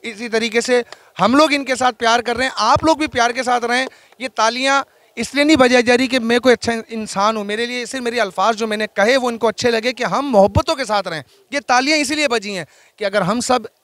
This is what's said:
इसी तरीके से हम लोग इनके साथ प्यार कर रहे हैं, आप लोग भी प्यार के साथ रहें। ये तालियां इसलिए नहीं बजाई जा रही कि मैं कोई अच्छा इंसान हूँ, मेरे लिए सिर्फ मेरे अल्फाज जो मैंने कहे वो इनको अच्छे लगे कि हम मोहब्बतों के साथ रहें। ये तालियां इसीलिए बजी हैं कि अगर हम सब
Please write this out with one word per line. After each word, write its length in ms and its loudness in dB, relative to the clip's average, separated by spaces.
इसी 260 -10
तरीके 320 0
से 220 0
हम 160 4
लोग 180 6
इनके 220 -2
साथ 160 0
प्यार 300 0
कर 140 -4
रहे 120 -2
हैं, 100 -8
आप 280 2
लोग 140 4
भी 80 -2
प्यार 240 0
के 120 -6
साथ 200 0
रहें। 240 -2
ये 60 -8
तालियां 540 0
इसलिए 260 -2
नहीं 140 6
बजाई 260 6
जा 120 4
रही 120 2
कि 120 -2
मैं 200 0
कोई 140 4
अच्छा 360 -2
इंसान 480 -2
हूँ, 80 -6
मेरे 200 -4
लिए 200 -6
सिर्फ 180 -8
मेरे 160 -4
अल्फाज 360 0
जो 120 -4
मैंने 200 -4
कहे 300 2
वो 140 0
इनको 160 -2
अच्छे 240 0
लगे 220 -2
कि 100 -8
हम 220 -2
मोहब्बतों 500 2
के 100 -6
साथ 220 -2
रहें। 160 -8
ये 60 -2
तालियां 400 2
इसीलिए 280 -2
बजी 240 -2
हैं 140 -8
कि 60 -6
अगर 180 0
हम 160 0
सब 280 0